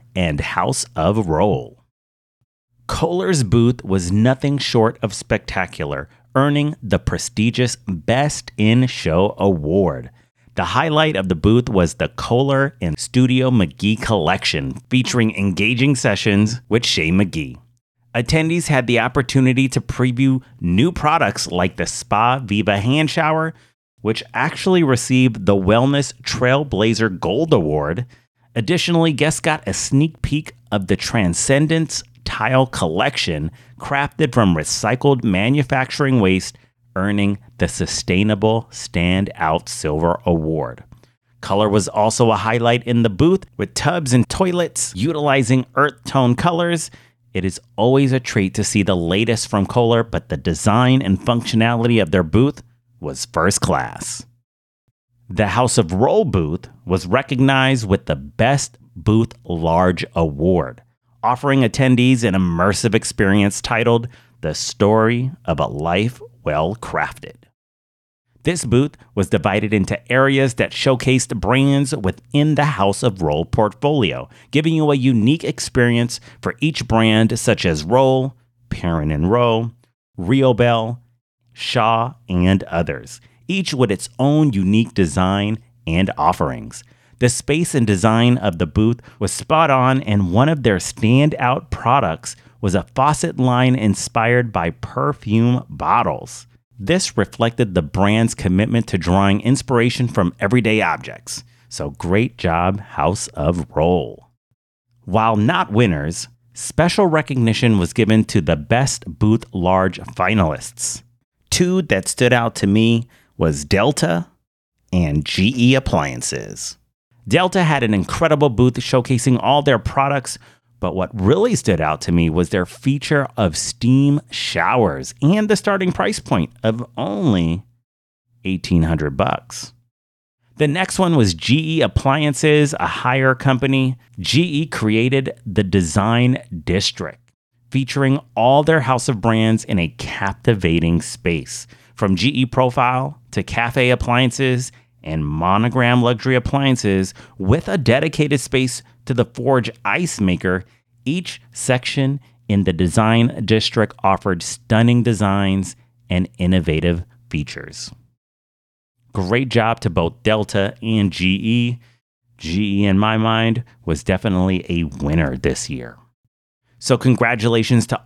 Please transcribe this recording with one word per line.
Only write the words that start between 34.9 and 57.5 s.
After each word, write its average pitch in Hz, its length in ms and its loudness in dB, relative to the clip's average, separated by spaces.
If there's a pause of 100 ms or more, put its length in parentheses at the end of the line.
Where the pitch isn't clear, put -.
manufacturing 131 960 0
waste, 92 400 2 (380)
earning 101 420 0 (200)
the 87 100 0
Sustainable 104 1040 0
Standout 87 960 -2
Silver 80 580 -2
Award. 78 560 -2 (600)
Color 104 260 2
was 98 180 2
also 110 460 2
a 104 40 2
highlight 117 520 0
in 117 160 2
the 113 40 2
booth, 165 380 2 (100)
with - 180 -6
tubs 147 380 -2
and 123 160 4
toilets 175 680 -2
utilizing 131 680 2 (120)
earth 139 260 0
tone 123 320 2
colors. 170 560 0 (420)
It 92 120 -2
is 95 160 -4 (160)
always 131 340 4
a 131 80 0
treat 98 360 -2
to 104 100 -2
see 104 180 2
the 92 140 0
latest 104 520 0
from 98 160 0
Kohler, 117 380 2
but - 280 -6
the 78 60 -4
design 117 640 2
and 95 160 0
functionality 117 840 0
of 78 80 -2
their 92 140 2
booth 113 360 0 (380)
was 69 280 -10
first 82 340 0
class. - 680 -4 (1000)
The 101 180 -2
House 120 320 0
of 85 140 0
Rohl 151 360 2
booth 87 400 -2 (160)
was 90 220 -2
recognized 131 800 2